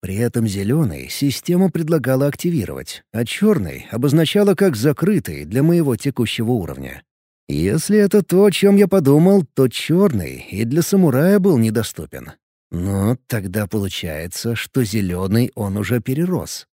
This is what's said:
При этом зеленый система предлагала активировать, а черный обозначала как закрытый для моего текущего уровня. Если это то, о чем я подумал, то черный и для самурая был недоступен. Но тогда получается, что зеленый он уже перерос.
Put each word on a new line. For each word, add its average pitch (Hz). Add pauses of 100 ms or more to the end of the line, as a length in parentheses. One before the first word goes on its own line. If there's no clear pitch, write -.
При 95
этом 113
зеленый 98
система 175
предлагала 143
активировать, 104
а 117
черный 117
обозначала 160
как 170
закрытый 131
для 113
моего 156
текущего 117
уровня. 69 (460)
Если 170
это 208
то, 185
о 208
чем 202
я 202
подумал, 170
то 135
черный 117
и 104
для 139
самурая 180
был 185
недоступен. 110 (380)
Но 98 (120)
тогда 101
получается, 90
что 123
зеленый 98
он 104
уже 113
перерос. 143 (100)